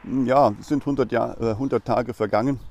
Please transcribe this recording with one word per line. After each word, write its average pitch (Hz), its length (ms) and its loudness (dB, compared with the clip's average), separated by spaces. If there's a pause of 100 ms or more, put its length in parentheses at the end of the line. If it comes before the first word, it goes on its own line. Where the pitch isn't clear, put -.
hm, 127 240 -2
ja, 127 340 4
es - 80 -18
sind 143 180 -2
hundert 135 260 0
Jahr-, 117 280 -2
äh, 113 160 0
hundert 127 300 -2
Tage 117 280 -2
vergangen 110 460 0 (120)